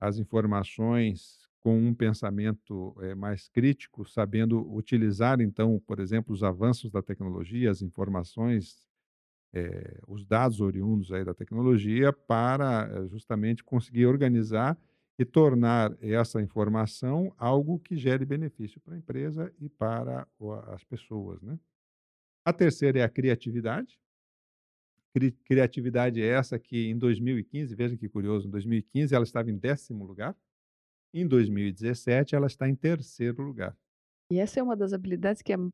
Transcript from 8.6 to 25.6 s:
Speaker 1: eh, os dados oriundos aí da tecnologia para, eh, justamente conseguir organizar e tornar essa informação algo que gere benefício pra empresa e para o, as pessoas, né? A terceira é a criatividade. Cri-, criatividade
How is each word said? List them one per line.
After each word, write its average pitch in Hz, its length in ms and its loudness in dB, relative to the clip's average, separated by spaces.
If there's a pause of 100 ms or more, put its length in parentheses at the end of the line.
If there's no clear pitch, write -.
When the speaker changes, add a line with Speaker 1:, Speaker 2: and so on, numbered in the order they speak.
Speaker 1:
eh, 90 560 -8
os 101 160 -12
dados 107 360 2
oriundos 98 520 0
aí 95 120 -2
da 90 100 -4
tecnologia 117 800 2
para, 120 800 0
eh, 95 180 -6
justamente 110 540 -4
conseguir 120 440 2
organizar 123 720 2 (400)
e 127 60 2
tornar 120 760 4
essa 110 400 0
informação 110 960 -2
algo 143 420 0
que - 160 -8
gere 131 300 0
benefício 139 560 -6
pra 165 160 -18
empresa 156 640 -8
e 147 80 -12
para 123 580 -4 (120)
o, 107 140 -10
as 107 300 -14
pessoas, 101 600 -12
né? 135 160 -12 (840)
A 170 120 0
terceira 139 460 4
é - 20 6
a 113 60 4
criatividade. 120 920 -2 (1120)
Cri-, 131 200 2 (120)
criatividade 123 800 2